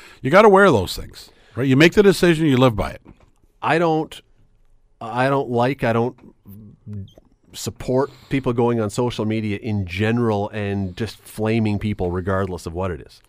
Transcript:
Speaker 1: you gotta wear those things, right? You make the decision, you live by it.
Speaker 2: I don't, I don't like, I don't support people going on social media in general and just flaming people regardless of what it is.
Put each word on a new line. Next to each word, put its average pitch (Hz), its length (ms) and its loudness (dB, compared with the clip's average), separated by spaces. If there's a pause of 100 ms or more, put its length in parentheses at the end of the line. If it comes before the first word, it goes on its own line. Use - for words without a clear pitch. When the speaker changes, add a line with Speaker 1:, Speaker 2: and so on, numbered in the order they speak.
(220)
Speaker 1:
you 131 80 -4
gotta 208 180 6
wear 196 220 6
those 98 260 0
things, - 340 -16 (260)
right? 127 100 -4
You 131 100 4
make 165 180 6
the 214 80 6
decision, 170 440 2
you 131 120 4
live 123 180 4
by 80 160 -4
it. - 100 -20 (600)
Speaker 2:
I 143 160 0
don't, 160 420 -2 (800)
I 120 300 -2
don't 139 180 0
like, 127 360 -2
I 117 100 2
don't 117 400 -4 (1200)
support 127 580 -4 (180)
people 131 240 -2
going 120 280 0
on 107 80 -2
social 120 360 -4
media 107 340 -4
in 104 260 -4
general 107 640 -2
and 101 460 -6
just 110 220 -8
flaming 110 640 -2
people 98 320 -4
regardless 92 520 -4
of 85 80 -10
what 90 200 -6
it 69 80 -12
is. - 280 -20